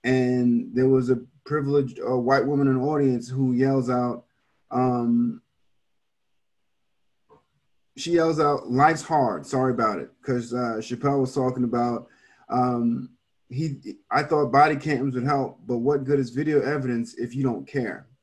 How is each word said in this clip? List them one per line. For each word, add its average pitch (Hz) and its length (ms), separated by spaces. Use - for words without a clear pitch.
And 123 680
there 131 140
was 127 200
a 123 160
privileged, 143 540
uh, 127 180
white 127 300
woman 139 220
in 131 100
the 127 60
audience 135 440
who 131 240
yells 131 380
out, 123 360
um, 120 720
she 160 160
yells 160 260
out, 147 320
"Life's 143 320
hard, 120 420
sorry 131 280
about 113 260
it." - 120
'Cause, 120 320
uh, 120 220
Chappelle 139 440
was 127 140
talking 127 300
about, 120 420
um, 120 640
he, 139 500
"I 143 120
thought 143 300
body 147 240
cams 139 380
would 123 100
help, 139 420
but 120 120
what 139 260
good 139 160
is 117 100
video 147 320
evidence 127 520
if 120 200
you 135 80
don't 120 240
care?" 110 400